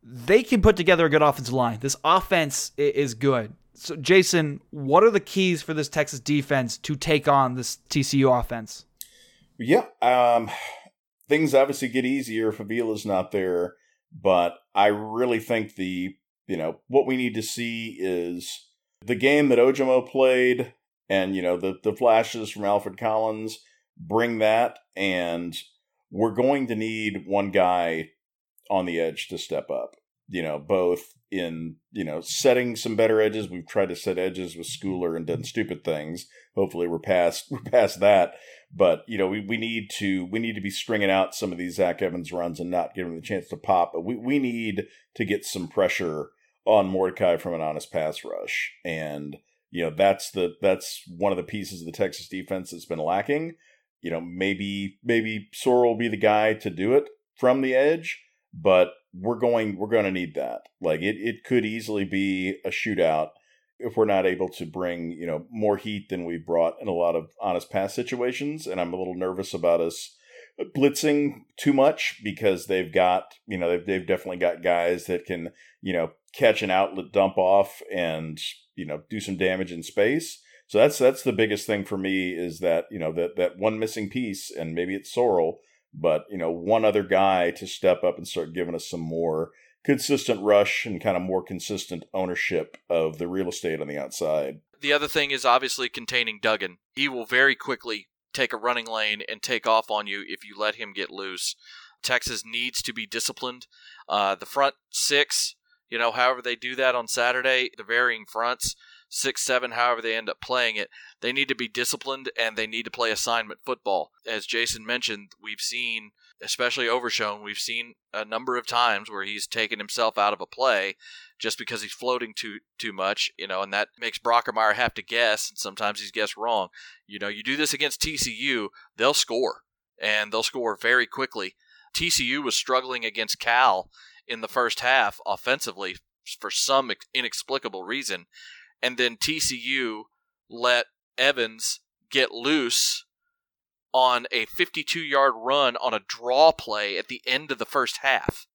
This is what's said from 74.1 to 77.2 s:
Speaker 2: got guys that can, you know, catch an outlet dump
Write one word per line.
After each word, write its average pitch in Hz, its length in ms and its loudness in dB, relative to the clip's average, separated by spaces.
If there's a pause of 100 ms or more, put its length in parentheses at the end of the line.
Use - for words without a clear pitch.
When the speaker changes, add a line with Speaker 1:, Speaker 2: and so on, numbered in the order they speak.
Speaker 2:
got 87 260 0
guys 87 440 2
that 90 180 -2
can, 85 260 -6 (300)
you 98 100 -4
know, 85 200 -2 (220)
catch 113 280 4
an 101 100 -2
outlet 95 400 0
dump 98 260 2